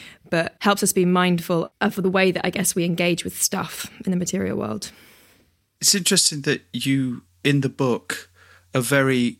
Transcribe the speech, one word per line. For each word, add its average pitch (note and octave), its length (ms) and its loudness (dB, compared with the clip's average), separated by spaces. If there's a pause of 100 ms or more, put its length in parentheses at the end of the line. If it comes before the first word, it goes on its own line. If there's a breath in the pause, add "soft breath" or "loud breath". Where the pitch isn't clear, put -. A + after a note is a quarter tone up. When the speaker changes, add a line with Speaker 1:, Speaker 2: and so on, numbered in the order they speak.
(300 loud breath)
Speaker 1:
but E3 300 0
helps G3+ 220 2
us G3 100 2
be F#3 120 4
mindful F3+ 760 2
of - 160 0
the F#3 140 0
way F#3+ 200 4
that F#3 160 -2
I F3+ 40 -2
guess - 240 -2
we E3+ 100 0
engage F3 400 0
with - 160 -10
stuff - 500 -4 (140)
in F#3 80 0
the F3 40 0
material F3+ 400 -4
world. - 340 -8 (920 soft breath)
Speaker 2:
It's - 140 2
interesting F3 480 0
that C#3+ 200 0 (100)
you, C3 500 -2 (220)
in C#3+ 160 4
the C3+ 80 0
book, - 640 -4 (440 soft breath)
are C3 60 2
very C3 600 2